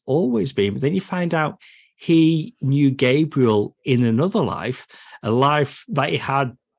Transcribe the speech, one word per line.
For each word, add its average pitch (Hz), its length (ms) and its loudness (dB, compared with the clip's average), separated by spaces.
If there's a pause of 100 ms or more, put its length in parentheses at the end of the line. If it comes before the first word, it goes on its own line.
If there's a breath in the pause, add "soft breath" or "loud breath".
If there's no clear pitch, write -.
always 185 460 0
been." 202 220 0
But - 80 -6
then 147 120 0
you 190 60 -2
find 175 340 -4
out 156 260 -2 (360 soft breath)
he 160 640 2
knew 139 320 2
Gabriel 127 800 2 (100)
in 123 200 2
another 147 360 0
life, 104 460 -6 (340 loud breath)
a 110 120 -4
life 139 560 0
that 156 220 -2
he 160 60 -2
had 135 400 -4 (220)